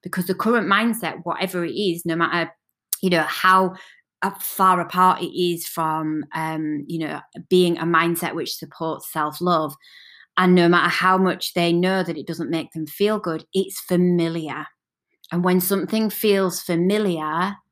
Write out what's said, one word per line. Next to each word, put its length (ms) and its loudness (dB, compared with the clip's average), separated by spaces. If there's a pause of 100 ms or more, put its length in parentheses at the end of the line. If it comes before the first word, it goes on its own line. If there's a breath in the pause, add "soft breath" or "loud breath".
because 240 -4
the 80 -2
current 340 0
mindset, 560 0
whatever 400 -4
it 80 -6
is, 320 -2
no 120 0
matter, 340 -2 (520)
you 80 2
know, 120 4
how, 520 4 (480 loud breath)
uh, 80 -2 (100)
far 400 2
apart 420 2
it 140 -6
is 300 0
from, 580 -4 (100)
um, 520 -4
you 120 -6
know, 220 -6 (280)
being 300 4
a 60 -4
mindset 500 0
which 220 -8
supports 560 -8
self-love, 640 -2 (600 loud breath)
and 180 6
no 140 6
matter 200 4
how 300 2
much 360 0
they 180 2
know 320 0
that 120 -6
it 100 -10
doesn't 240 -6
make 220 -4
them 140 -6
feel 320 0
good, 340 -6
it's 280 -2
familiar. 840 0 (680)
And 100 0
when 180 4
something 500 -2
feels 520 0
familiar 920 -2 (160)